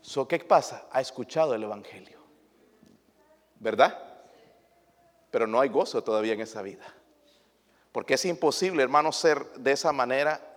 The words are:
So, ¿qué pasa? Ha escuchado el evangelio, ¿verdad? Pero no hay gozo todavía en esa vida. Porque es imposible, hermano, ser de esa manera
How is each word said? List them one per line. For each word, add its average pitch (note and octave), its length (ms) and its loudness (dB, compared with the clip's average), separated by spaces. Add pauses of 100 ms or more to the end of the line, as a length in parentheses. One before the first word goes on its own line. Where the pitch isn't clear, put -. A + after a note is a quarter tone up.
So, C3+ 260 -4
¿qué E3+ 120 -2
pasa? - 520 0
Ha C3 80 2
escuchado C3+ 540 -2
el A2 100 -4
evangelio, - 560 -14 (1400)
¿verdad? A2 380 4 (1300)
Pero A#2 160 0
no A2 140 0
hay C3+ 100 2
gozo A#2+ 340 -2
todavía A2 300 0
en G#2 80 -4
esa G#2+ 200 -10
vida. G2+ 240 -14 (1040)
Porque - 240 0
es D#3+ 100 -4
imposible, E3+ 560 0
hermano, D3 300 2
ser D3 420 2
de C3+ 180 0
esa D3 220 0
manera C#3 480 0 (160)